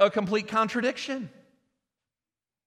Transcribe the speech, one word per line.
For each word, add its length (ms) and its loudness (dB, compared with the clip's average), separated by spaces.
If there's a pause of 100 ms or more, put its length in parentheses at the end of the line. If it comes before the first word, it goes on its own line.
a 100 6
complete 380 -2
contradiction. 800 -2 (1400)